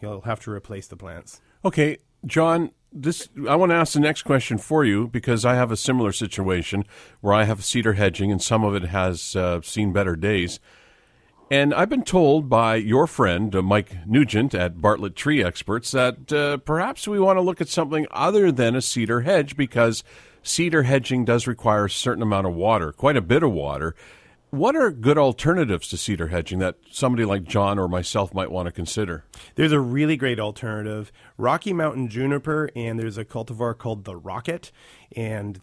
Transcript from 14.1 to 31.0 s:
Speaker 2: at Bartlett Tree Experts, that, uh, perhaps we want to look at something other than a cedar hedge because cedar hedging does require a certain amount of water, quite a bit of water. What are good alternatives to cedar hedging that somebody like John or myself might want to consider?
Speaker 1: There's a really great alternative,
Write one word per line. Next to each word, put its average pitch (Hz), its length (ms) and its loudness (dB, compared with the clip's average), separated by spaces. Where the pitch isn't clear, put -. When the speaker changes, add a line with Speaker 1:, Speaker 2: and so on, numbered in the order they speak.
Speaker 2:
at 87 260 -2
Bartlett 101 340 0
Tree 143 280 0
Experts, 98 480 -4
that, 127 400 0
uh, 147 260 0
perhaps 165 500 -4
we 208 120 0
want 190 180 6
to 185 40 2
look 180 180 0
at 160 80 -4
something 156 440 -2
other 185 400 2
than 120 240 2
a 131 60 -2
cedar 117 400 -2
hedge 143 360 0
because 117 440 0
cedar 160 420 0
hedging 127 420 0
does 117 220 2
require 107 380 2
a 98 40 -2
certain 117 340 -4
amount 98 240 0
of 87 60 -2
water, 87 400 0
quite 139 240 2
a 113 40 2
bit 120 220 2
of 139 80 4
water. 73 420 -4
What 196 260 0
are 254 120 2
good 139 280 2
alternatives 143 720 2
to - 80 -6
cedar 85 300 -4
hedging 90 320 -4
that 92 160 -2
somebody 123 360 0
like 98 180 -2
John 101 340 0
or 92 120 0
myself 90 440 -2
might 95 180 -4
want 90 160 -4
to 85 40 -8
consider? 87 540 -6
Speaker 1:
There's 151 180 2
a 147 80 4
really 143 340 0
great 123 240 -2
alternative, 107 720 -8